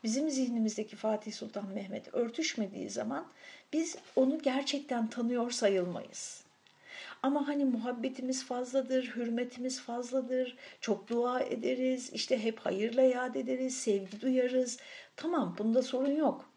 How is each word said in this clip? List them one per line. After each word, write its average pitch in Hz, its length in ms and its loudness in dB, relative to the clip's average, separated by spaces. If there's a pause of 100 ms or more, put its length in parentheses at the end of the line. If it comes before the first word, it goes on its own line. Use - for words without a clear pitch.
bizim 269 260 2
zihnimizdeki 226 640 0
Fatih 214 360 -2
Sultan 208 360 -8
Mehmet 202 460 -8
örtüşmediği 226 760 -2
zaman 233 360 -4 (460)
biz 320 240 0 (200)
onu 262 220 4
gerçekten 269 680 0
tanıyor 240 440 0
sayılmayız. 185 960 0 (800)
Ama 285 260 2
hani 285 160 2
muhabbetimiz 254 800 0
fazladır, 254 600 2 (120)
hürmetimiz 247 640 -2
fazladır, 247 760 -2 (240)
çok - 280 -2
dua 240 320 2
ederiz, 254 720 0
işte 233 300 0
hep 226 160 0
hayırla 226 440 2
yad 254 320 4
ederiz, 262 420 -2
sevgi 202 440 0
duyarız. 254 580 2 (380)
Tamam, 269 420 0
bunda 226 240 4
sorun 269 340 2
yok. 294 400 2